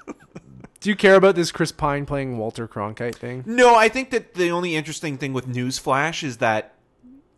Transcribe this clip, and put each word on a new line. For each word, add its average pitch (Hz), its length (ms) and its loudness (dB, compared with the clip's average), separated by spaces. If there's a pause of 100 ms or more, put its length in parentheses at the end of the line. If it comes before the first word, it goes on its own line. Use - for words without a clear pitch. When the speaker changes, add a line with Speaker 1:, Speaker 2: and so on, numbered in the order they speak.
(800)
Speaker 1:
Do 202 100 -2
you 202 60 0
care 196 200 8
about 190 180 6
this 165 180 -2
Chris 165 200 -2
Pine 143 320 -2
playing 135 320 -6
Walter 113 320 -8
Cronkite 110 460 -8
thing? 123 320 -12
Speaker 2:
No, 240 280 6
I 220 140 6
think 262 220 -4
that - 240 -4
the 175 160 0
only 175 260 -2
interesting 151 400 -6
thing 135 160 -6
with 127 140 -4
Newsflash 131 760 -4
is 127 160 -8
that 110 360 -2 (640)